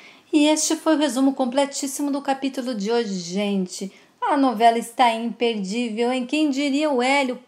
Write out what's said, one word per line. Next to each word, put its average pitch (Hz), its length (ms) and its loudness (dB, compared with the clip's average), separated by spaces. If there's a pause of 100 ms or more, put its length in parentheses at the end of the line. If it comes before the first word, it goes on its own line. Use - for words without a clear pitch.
(340)
E 294 140 4
este 311 280 2
foi 320 200 2
o 277 40 -2
resumo 269 340 2
completíssimo 277 760 -2
do 277 100 -4
capítulo 269 540 -4
de 202 160 -4
hoje, 233 220 0
gente. 190 760 -4 (320)
A 359 140 0
novela 233 420 4
está 233 360 2
imperdível, 226 1000 -2
hein? 254 140 -2
Quem 302 240 0
diria 285 420 0
o 247 100 2
Hélio, 262 460 0